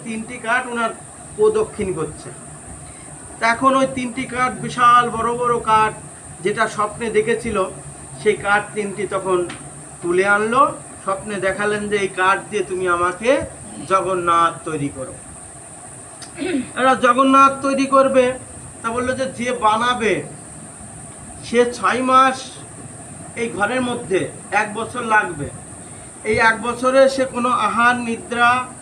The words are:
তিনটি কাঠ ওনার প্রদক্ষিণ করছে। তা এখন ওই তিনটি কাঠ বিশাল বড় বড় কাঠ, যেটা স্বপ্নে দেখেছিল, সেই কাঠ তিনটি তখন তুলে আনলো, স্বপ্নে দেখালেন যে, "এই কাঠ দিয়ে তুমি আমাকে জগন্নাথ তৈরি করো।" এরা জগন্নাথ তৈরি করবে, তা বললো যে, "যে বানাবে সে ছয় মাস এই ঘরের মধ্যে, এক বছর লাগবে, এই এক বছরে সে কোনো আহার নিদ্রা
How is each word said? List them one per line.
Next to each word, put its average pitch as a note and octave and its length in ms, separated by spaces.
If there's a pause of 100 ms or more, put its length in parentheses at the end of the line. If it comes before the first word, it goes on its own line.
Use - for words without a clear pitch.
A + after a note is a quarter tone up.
তিনটি A3+ 340
কাঠ A#3+ 280
ওনার A#3 240 (460)
প্রদক্ষিণ G#3+ 560
করছে। D#3 380 (1120)
তা A3+ 80
এখন C4 280
ওই C4+ 180
তিনটি B3+ 300
কাঠ B3 280
বিশাল A#3+ 580
বড় A#3 260
বড় A#3+ 240
কাঠ, A3 320 (500)
যেটা G3 260
স্বপ্নে G#3+ 420
দেখেছিল, G#3+ 540 (580)
সেই G#3+ 140
কাঠ G3+ 260 (120)
তিনটি G3+ 320
তখন F3+ 400 (560)
তুলে F3+ 240
আনলো, A3 400 (360)
স্বপ্নে G3+ 320
দেখালেন G#3 540
যে, G#3 80
"এই G3 120
কাঠ F#3 300 (120)
দিয়ে G#3 120
তুমি F#3 260
আমাকে F3+ 520 (480)
জগন্নাথ F3 800
তৈরি D3 260
করো।" - 180 (1700)
এরা C4 140
জগন্নাথ C4+ 680
তৈরি C4+ 240
করবে, C4 460 (500)
তা A3+ 80
বললো B3 220
যে, A#3 320
"যে B3 80
বানাবে G#3+ 720 (1200)
সে A#3+ 280
ছয় G#3 300
মাস C4 480 (840)
এই A#3 120
ঘরের A3+ 340
মধ্যে, F#3+ 460 (220)
এক G#3 240
বছর G#3 280
লাগবে, F#3 460 (760)
এই G#3+ 140
এক A3+ 240
বছরে B3+ 460
সে C4+ 160
কোনো A#3+ 240
আহার A#3+ 480
নিদ্রা A#3+ 680 (160)